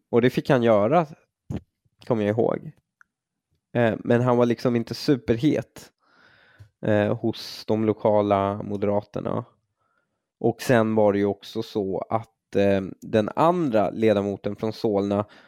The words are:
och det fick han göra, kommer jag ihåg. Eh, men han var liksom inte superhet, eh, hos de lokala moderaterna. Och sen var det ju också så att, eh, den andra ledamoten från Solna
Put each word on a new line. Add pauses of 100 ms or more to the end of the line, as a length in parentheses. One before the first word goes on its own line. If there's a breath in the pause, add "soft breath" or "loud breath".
(100)
och
det
fick
han
göra, (1000)
kommer
jag
ihåg. (1000)
Eh,
men
han
var
liksom
inte
superhet, (920 soft breath)
eh,
hos
de
lokala
moderaterna. (960)
Och
sen
var
det
ju
också
så
att,
eh, (200)
den
andra
ledamoten
från
Solna (220 soft breath)